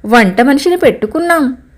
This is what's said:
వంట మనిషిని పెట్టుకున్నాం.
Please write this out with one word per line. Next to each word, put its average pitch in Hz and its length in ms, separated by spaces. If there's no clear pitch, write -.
వంట 214 360
మనిషిని 285 360
పెట్టుకున్నాం. 311 800